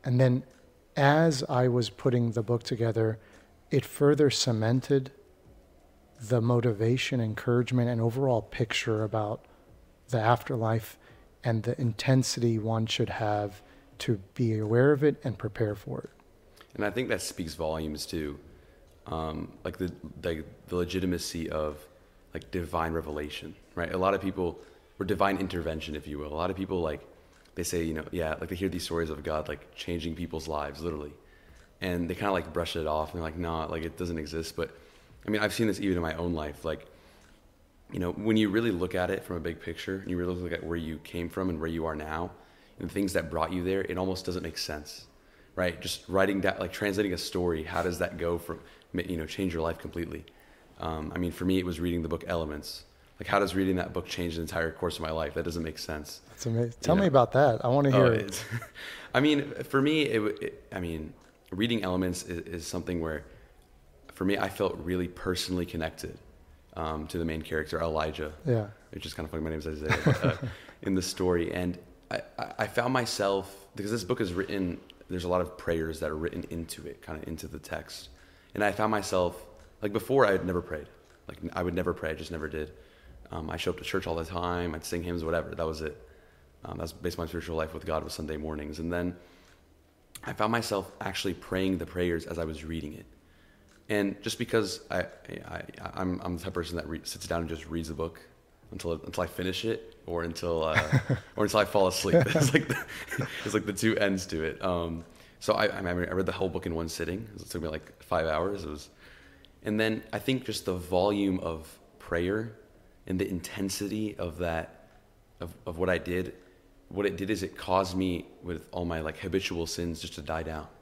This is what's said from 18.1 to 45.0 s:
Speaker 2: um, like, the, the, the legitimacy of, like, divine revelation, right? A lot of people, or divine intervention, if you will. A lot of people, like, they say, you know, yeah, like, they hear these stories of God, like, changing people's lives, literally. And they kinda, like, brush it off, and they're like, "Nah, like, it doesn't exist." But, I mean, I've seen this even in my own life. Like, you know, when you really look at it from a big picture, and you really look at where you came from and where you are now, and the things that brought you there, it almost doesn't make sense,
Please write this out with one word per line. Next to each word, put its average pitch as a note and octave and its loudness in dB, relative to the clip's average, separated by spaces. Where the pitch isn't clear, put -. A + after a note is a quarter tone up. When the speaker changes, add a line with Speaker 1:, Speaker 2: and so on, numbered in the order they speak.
Speaker 2:
um, D#2 -4
like, F2+ -6
the, F2+ 0
the, E2 -2
the F2+ -2
legitimacy F2 0
of, D2+ -2
like, - -10
divine E2 0
revelation, D2+ -6
right? E2+ -2
A F#2 0
lot F#2+ 6
of F#2+ 2
people, F#2 0
or G2 -2
divine G2 2
intervention, D#2+ -2
if D2+ -8
you D2 -6
will. D2 -6
A - -6
lot E2+ 0
of F#2+ -2
people, F#2+ -2
like, D2+ -2
they F2+ -4
say, E2+ 0
you D#2+ 0
know, D#2 -4
yeah, D#2+ 0
like, F2 -6
they F#2 -2
hear F#2+ 2
these F2 -2
stories E2+ 0
of D2 -6
God, D#2 -2
like, - -10
changing E2 -4
people's D#2+ -6
lives, D2 -4
literally. D2+ -4
And F2 0
they F2+ -2
kinda, G2+ 0
like, E2 0
brush E2+ -2
it D#2+ -2
off, D#2 0
and F2 -4
they're D#2+ -4
like, D#2+ -10
"Nah, E2 -2
like, D#2+ -4
it E2 -6
doesn't E2 -2
exist." D#2 -6
But, E2 -4
I - -2
mean, G#2 2
I've G#2 0
seen A2+ 4
this G2 0
even G2 2
in F2 0
my D#2+ 0
own F2 0
life. D2+ -6
Like, D#2 -4
you - -2
know, F2 0
when A2 4
you A2 6
really A2+ 4
look F2 0
at F2+ 2
it F#2+ -2
from F2+ -4
a E2+ -2
big E2+ -4
picture, F#2+ -6
and G2 -8
you F2+ 0
really F2 0
look F2 -4
at D#2+ -4
where E2 -2
you D#2+ -4
came E2+ -6
from F#2 0
and E2 -2
where D#2+ -2
you E2 -2
are D#2+ -2
now, D#2 -4
and F2+ -6
the - -14
things G2 0
that E2 0
brought E2 0
you F2+ 0
there, F#2+ 2
it - -2
almost F#2 -2
doesn't F2+ -4
make - -8
sense, - -8